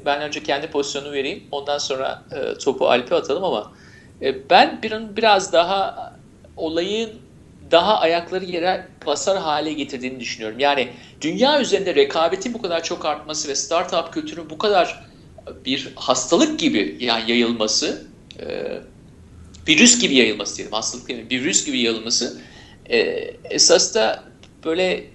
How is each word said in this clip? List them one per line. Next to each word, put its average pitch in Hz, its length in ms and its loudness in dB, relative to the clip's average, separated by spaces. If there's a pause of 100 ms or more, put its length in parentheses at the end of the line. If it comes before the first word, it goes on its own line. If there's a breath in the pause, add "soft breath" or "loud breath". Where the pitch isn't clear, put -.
ben 143 160 0
önce 151 200 -6
kendi 147 240 -2
pozisyonumu 143 460 -4
vereyim, 143 380 -4
ondan 143 280 -4
sonra, 135 440 -4 (100)
e, 123 260 -6
topu - 300 0
Alp'e 123 260 2
atalım 160 300 -2
ama, 120 280 -4 (500 loud breath)
e, - 280 -4
ben 247 320 6
bir, 214 100 -4 (240)
biraz 208 360 4
daha 180 600 0 (440)
olayın 185 540 -2 (600)
daha 180 300 6
ayakları 170 440 0
yere 175 420 -2 (200)
basar 175 320 0
hale 156 340 -2
getirdiğini 131 480 -6
düşünüyorum. 110 380 -8
Yani 139 300 2 (320 loud breath)
dünya 233 400 2
üzerinde 185 340 0
rekabetin 165 600 2
bu - 80 -8
kadar 170 200 -2
çok - 220 -6
artması 151 440 -4
ve 139 60 -4
startup 165 580 -2
kültürünün 156 380 -8
bu 156 80 -12
kadar 190 480 2 (580 loud breath)
bir 131 300 -4
hastalık - 640 2
gibi 104 420 0
yani 117 300 0
yayılması, 117 760 0 (340)
e, - 380 -8 (880)
virüs 156 320 6
gibi 160 140 2
yayılması 107 420 2
diyelim, - 160 -10
hastalık 110 360 -6
değil 120 140 -8
mi? 113 80 -18
Bir 127 140 -2
virüs 196 220 0
gibi 131 120 -2
yayılması, 113 640 -2 (500 loud breath)
e, 117 80 4 (520)
esas - 440 4
da - 300 0 (400)
böyle, 180 400 0 (100)